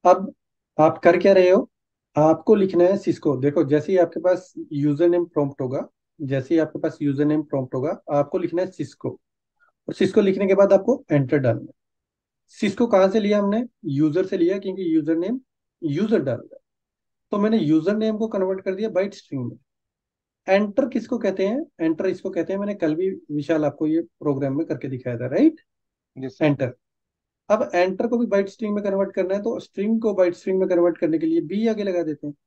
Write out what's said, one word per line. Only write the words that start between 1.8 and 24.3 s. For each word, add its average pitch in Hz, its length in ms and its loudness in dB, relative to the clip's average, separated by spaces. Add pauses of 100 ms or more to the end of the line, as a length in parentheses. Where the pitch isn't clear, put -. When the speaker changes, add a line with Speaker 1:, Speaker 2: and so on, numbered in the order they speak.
Speaker 1:
आपको 160 400 4
लिखना 190 280 2
है 190 140 4
सिस्को। 156 400 -2
देखो, 143 280 0
जैसे 147 260 0
ही 190 60 2
आपके 170 220 0
पास 180 340 -2 (200)
यूजर 147 360 0
नेम 175 160 0
प्रॉम्प्ट 143 360 -4
होगा, 135 260 -6 (320)
जैसे 135 340 -4
ही 165 60 4
आपके 151 200 -2
पास 156 220 -6
यूजर 143 240 0
नेम 151 180 0
प्रॉम्प्ट 139 320 -6
होगा, 131 240 -4 (120)
आपको 143 260 -2
लिखना 170 240 -4
है 185 100 -6
सिस्को, - 380 -10 (760)
और - 60 -10
सिस्को 190 280 2
लिखने 202 260 0
के 190 80 4
बाद 196 180 6
आपको 240 380 2
एंटर 143 260 2
डालना 127 240 0
है। - 180 -20 (800)
सिस्को 220 300 0
कहाँ 196 220 6
से 214 100 2
लिया 208 200 2
हमने, 202 240 0 (240)
यूजर 151 380 2
से 190 120 -6
लिया, 175 220 2
क्योंकि 190 360 -4
यूजर 160 220 0
नेम 208 220 -2 (420)
यूजर 185 380 0
डाल 131 180 -2
रहा - 180 -18
है। - 40 -20 (720)
तो 208 60 -4
मैंने 214 200 2
यूजर 160 400 2
नेम 214 200 -2
को 220 100 -4
कन्वर्ट 190 340 -4
कर 190 140 -6
दिया 214 140 -4
बाइट 196 240 -2
स्ट्रिंग 131 320 -10
में। 104 120 -10 (880)
एंटर 208 420 0
किसको 226 280 -6
कहते 190 300 -2
हैं, 247 140 -2 (180)
एंटर 160 280 -2
इसको 185 220 -4
कहते 180 240 -4
हैं, 196 60 -4
मैंने 202 160 -4
कल 156 200 -2
भी 185 140 -2 (220)
विशाल 151 340 -2
आपको 147 220 -2
ये 160 140 0 (180)
प्रोग्राम 139 380 -4